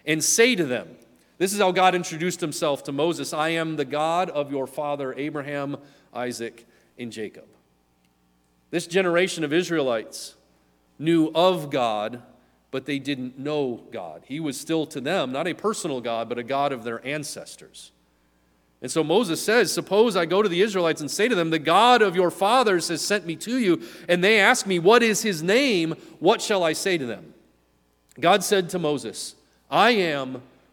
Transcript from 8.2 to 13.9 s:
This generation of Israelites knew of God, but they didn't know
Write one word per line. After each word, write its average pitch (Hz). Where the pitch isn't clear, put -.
This 170
generation 180
of 143
Israelites 147
knew 160
of 170
God, 117
but 131
they 143
didn't 127
know 135